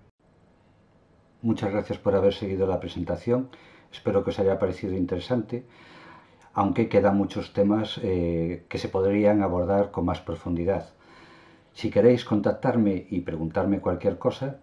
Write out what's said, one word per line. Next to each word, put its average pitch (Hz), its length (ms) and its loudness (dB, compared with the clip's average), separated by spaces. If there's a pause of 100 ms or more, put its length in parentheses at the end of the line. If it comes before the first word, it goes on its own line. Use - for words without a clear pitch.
(1400)
Muchas 107 280 0
gracias 101 280 -4
por 98 180 2
haber 98 180 4
seguido 95 320 -2
la 87 140 0
presentación. 90 680 -4 (420)
Espero 98 320 -2
que 98 60 -2
os - 100 -2
haya 95 180 2
parecido 92 380 -4
interesante. 104 680 -4 (920)
Aunque 101 300 2
quedan 101 280 4
muchos 98 360 -2
temas, 104 500 0
eh, 85 680 -2
que 98 100 -6
se - 100 -6
podrían 104 540 4
abordar 92 500 0
con 90 120 -2
más 90 160 0
profundidad. 87 680 -2 (840)
Si - 160 -6
queréis 120 360 6
contactarme 104 840 0
y 92 120 -4
preguntarme 85 580 -2
cualquier 90 400 -2
cosa, 131 440 -4